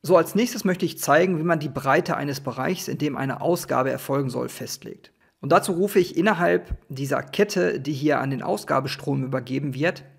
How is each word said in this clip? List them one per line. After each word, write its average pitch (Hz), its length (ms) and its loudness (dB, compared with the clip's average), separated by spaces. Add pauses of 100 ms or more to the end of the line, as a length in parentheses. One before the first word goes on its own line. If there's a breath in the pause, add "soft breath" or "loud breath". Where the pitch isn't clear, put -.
So, 175 140 4
als 160 180 4
nächstes 220 300 0
möchte 180 220 2
ich - 120 -4
zeigen, 170 400 4
wie 156 60 -2
man 170 160 2
die 147 80 -4
Breite 143 480 0
eines 139 240 -4
Bereichs, 131 480 -4
in 156 100 -4
dem 143 200 -2
eine 135 240 -4
Ausgabe 135 500 0
erfolgen 139 380 -2
soll, 123 180 -4
festlegt. - 640 -14 (300)
Und 143 100 0
dazu 190 220 4
rufe 196 260 2
ich 180 160 2
innerhalb 175 640 2 (100)
dieser 135 360 -2
Kette, 180 580 0
die 143 100 -6
hier 139 300 2
an 135 80 -2
den 135 120 -4
Ausgabestrom 135 840 -2
übergeben 131 480 -4
wird 151 320 -2 (140)